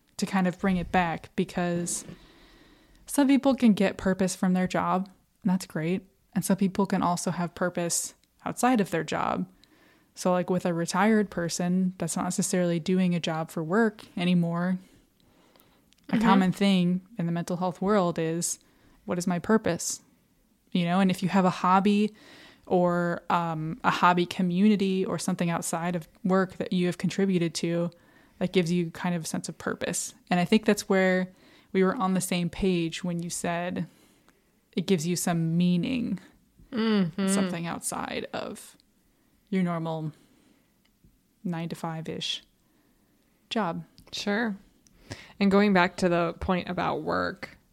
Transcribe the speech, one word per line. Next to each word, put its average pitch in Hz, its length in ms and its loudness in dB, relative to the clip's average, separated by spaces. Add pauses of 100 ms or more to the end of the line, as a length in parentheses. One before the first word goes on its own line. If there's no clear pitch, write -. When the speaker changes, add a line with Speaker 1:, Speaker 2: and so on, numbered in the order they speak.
(180)
Speaker 1:
to 202 80 -4
kind 190 220 0
of 175 120 -4
bring 190 180 2
it 170 140 -6
back, 170 440 0
because 175 680 -2 (1000)
some 285 200 2
people 269 280 4
can 233 180 6
get 190 240 0
purpose 185 380 0
from 185 180 0
their 185 140 2
job, 175 420 -2 (340)
and 190 80 2
that's 185 140 0
great. 165 380 -4 (300)
And 180 120 -2
some 190 120 0
people 196 280 0
can 180 160 -2
also 175 300 -2
have 170 240 -6
purpose 175 580 -4 (320)
outside 247 360 2
of 175 100 -4
their 160 120 -2
job. 175 440 -2 (680)
So, - 160 0
like, 180 180 0
with 185 160 0
a 175 80 0
retired 196 560 2
person 180 680 -2
that's 165 180 -4
not 185 100 -2
necessarily 180 540 0
doing 185 360 2
a 170 40 -2
job 160 320 -4
for 165 120 -6
work 214 400 0 (140)
anymore, 175 600 2 (1300)
a - 80 -2
Speaker 2:
Mm-hmm. 226 100 4
Speaker 1:
common 190 240 6
thing 185 500 2 (160)
in 170 80 -2
the 170 60 -2
mental 170 260 -4
health 180 240 -4
world 185 380 2
is, 165 400 -2 (460)
"What 190 120 -4
is 175 100 -4
my 175 120 0
purpose?" 208 640 0 (680)
You 175 140 0
know, 175 140 2
and 190 100 4
if 180 140 -2
you 170 60 0
have 190 160 4
a - 40 4
hobby 202 640 2 (540)
or, 175 640 0
um, 165 540 -2
a 185 60 2
hobby 175 360 4
community 190 800 2
or 175 120 -2
something 180 320 -2
outside 170 460 -4
of 165 120 -8 (160)
work 185 340 2
that - 140 -6
you 180 140 2
have 175 120 0
contributed 180 580 0
to, 170 340 0 (500)
that 180 140 -2
gives 175 180 2
you 175 200 0
kind 175 240 -4
of 160 80 -4
a - 40 -12
sense - 220 -6
of 160 80 -14
purpose. - 560 -6 (160)
And 180 100 2
I 175 60 2
think 214 200 2
that's 208 240 0
where 185 400 2 (440)
we 190 100 4
were 185 120 2
on 190 180 0
the 180 80 0
same 175 280 -2
page 170 540 -2
when 175 200 -4
you 175 60 -10
said 175 580 -4 (880)
it 175 120 -2
gives 170 200 2
you 175 80 0
some 165 420 0
meaning, 180 600 0 (520)
Speaker 2:
Mm-hmm. 202 560 0
Speaker 1:
something 185 400 -2
outside - 640 -8
of - 440 -10 (720)
your 190 140 0
normal 160 500 -4 (1300)
nine-to-five-ish 165 1000 -8 (1080)
job. 175 340 -4 (300)
Speaker 2:
Sure. 208 420 -2 (840)
And 196 120 4
going 202 220 6
back 180 240 4
to 185 120 2
the 170 300 0
point - 300 -2
about 156 340 -4
work, 180 540 -4 (160)